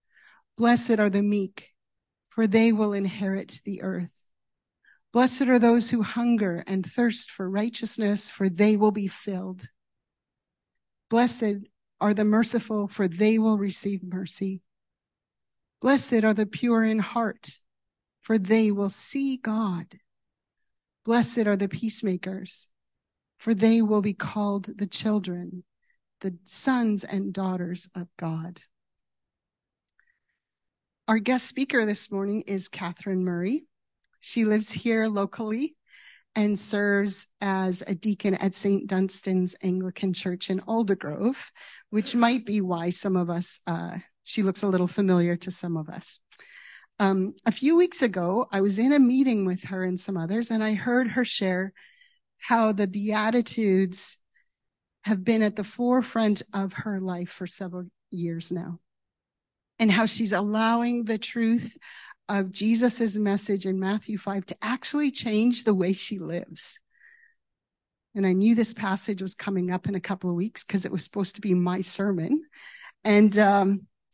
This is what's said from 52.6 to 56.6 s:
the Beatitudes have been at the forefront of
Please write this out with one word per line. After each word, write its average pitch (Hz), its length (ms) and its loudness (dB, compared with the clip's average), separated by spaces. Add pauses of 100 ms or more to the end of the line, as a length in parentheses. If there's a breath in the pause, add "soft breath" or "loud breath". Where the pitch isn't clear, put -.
the 202 160 0
Beatitudes 208 1300 0 (840)
have 190 220 0
been 226 160 4
at 214 160 0
the 196 80 -6
forefront 240 800 0 (100)
of 196 200 -2